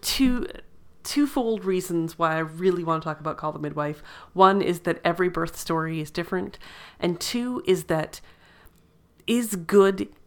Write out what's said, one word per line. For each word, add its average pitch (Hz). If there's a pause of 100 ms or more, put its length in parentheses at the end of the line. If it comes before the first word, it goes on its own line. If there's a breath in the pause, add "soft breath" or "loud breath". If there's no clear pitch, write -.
two, 247 (560)
twofold 233
reasons 180
why 165
I 160
really 175
wanna 160
talk 156
about 151
Call 151
the 147
Midwife. 147 (300 loud breath)
One 190
is 175
that 170
every 175
birth 170
story 160
is 151
different, 185 (400 loud breath)
and 175
two 247
is 175
that - (1080 soft breath)
is 233
good 196 (180)